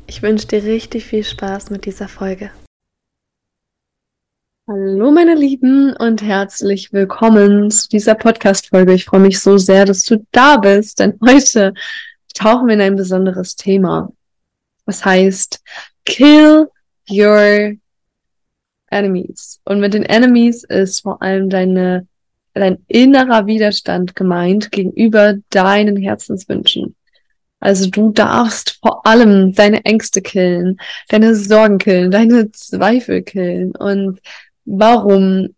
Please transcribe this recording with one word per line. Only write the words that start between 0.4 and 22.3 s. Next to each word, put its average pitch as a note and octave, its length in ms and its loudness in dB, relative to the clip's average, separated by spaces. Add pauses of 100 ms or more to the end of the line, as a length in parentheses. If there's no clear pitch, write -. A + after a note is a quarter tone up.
dir G#3 160 -4
richtig A3 400 -8
viel G#3+ 220 -6
Spaß G3 460 -12
mit G3 120 -12
dieser G3 240 -12
Folge. F#3+ 440 -12 (2250)
Hallo G3 460 -2
meine E4+ 240 4
Lieben C4+ 640 0
und A3+ 240 -2
herzlich G3 720 -6
willkommen G3+ 760 2
zu - 200 -2
dieser G#3+ 260 0
Podcast-Folge. G3 760 0
Ich F#3 100 0
freue - 160 0
mich F#3+ 220 4
so G3 160 4
sehr, G3 260 4
dass G3 200 0
du G#3+ 280 -2
da C#4 240 4
bist, G3+ 460 0
denn G3 200 -2
heute A#3 520 4 (600)
tauchen A#3+ 340 0
wir A3 80 2
in G#3 60 2
ein G3 140 0
besonderes F#3 600 -4
Thema. F3+ 560 -2 (720)
Das - 180 -10
heißt, F#3+ 580 0 (440)
kill D4+ 640 6 (400)
your G#3 640 2 (1160)
enemies. - 760 -6
Und G3+ 160 -4
mit G3+ 120 -2
den G#3 100 -4
Enemies A#3 600 2
ist - 380 -4
vor - 200 -10
allem F#3+ 280 -4
deine, F#3 580 -2 (460)